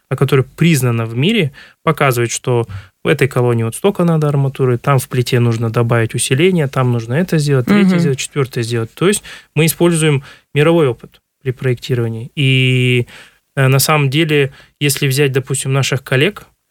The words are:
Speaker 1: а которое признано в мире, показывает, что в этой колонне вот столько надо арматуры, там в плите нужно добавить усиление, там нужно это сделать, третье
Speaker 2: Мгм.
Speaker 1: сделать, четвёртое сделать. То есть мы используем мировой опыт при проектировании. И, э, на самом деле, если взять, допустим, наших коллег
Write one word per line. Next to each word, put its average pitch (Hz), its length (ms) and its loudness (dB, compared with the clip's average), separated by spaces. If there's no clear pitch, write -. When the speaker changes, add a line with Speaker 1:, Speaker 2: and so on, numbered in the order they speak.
Speaker 1:
а 139 80 -2
которое 135 260 2
признано 123 480 0
в 113 100 -10
мире, 165 360 0
показывает, 123 480 0
что 120 360 -2
в - 40 -2
этой 139 200 2
колонне 120 380 0
вот 113 100 -6
столько 202 280 -2
надо 160 260 2
арматуры, 135 480 0
там 139 220 0
в - 100 -6
плите 127 300 0
нужно 117 320 0
добавить 117 440 0
усиление, 156 520 0
там 127 240 0
нужно 117 240 -4
это 175 240 0
сделать, 143 280 0
третье 202 280 4
Speaker 2:
Мгм. 175 40 2
Speaker 1:
сделать, 170 200 0
четвёртое 123 440 -4
сделать. 113 300 -4
То 160 140 0
есть 202 160 -2
мы 156 100 2
используем 156 580 0
мировой 156 340 2
опыт - 340 -8
при 131 100 -4
проектировании. 120 840 -4
И, 127 720 2
э, 135 120 2
на 135 120 4
самом 147 300 2
деле, 147 420 0
если 143 260 -2
взять, 135 240 0
допустим, 135 420 -4
наших 135 300 -2
коллег 147 440 -2